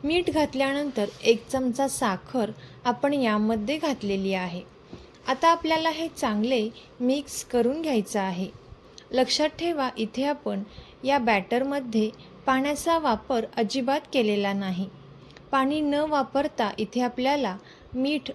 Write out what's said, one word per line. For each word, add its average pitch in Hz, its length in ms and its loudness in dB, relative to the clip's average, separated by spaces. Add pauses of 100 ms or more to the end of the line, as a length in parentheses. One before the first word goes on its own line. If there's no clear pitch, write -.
मीठ 339 260 2
घातल्यानंतर 277 760 0 (160)
एक 226 260 4
चमचा 262 400 0
साखर 220 600 -2 (340)
आपण 247 280 2
यामध्ये 220 680 0
घातलेली 196 560 -2
आहे. 180 280 -4 (640)
आता 269 220 2
आपल्याला 320 420 2
हे 320 180 -4
चांगले 226 600 0 (320)
मिक्स 269 440 -2
करून 247 380 0
घ्यायचं 220 380 0
आहे. 185 280 -2 (640)
लक्षात 277 480 0
ठेवा, 311 380 -2
इथे 226 280 -2
आपण 208 380 -2 (420)
या 277 140 4
बॅटरमध्ये 233 920 0 (360)
पाण्याचा 285 520 2
वापर 233 460 0 (120)
अजिबात 262 440 0 (120)
केलेला 208 400 2
नाही. 190 360 -4 (600)
पाणी 277 300 2
न 285 140 2
वापरता 285 840 0
इथे 214 220 -2
आपल्याला 247 560 0 (380)
मीठ 269 400 -2